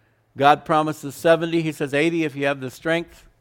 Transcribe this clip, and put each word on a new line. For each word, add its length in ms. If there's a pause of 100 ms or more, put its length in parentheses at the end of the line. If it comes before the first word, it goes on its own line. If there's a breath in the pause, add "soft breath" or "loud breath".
(380)
God 280
promises 500
seventy. 480
He 80
says 240
eighty 280
if 120
you 100
have 160
the 80
strength. 580 (140)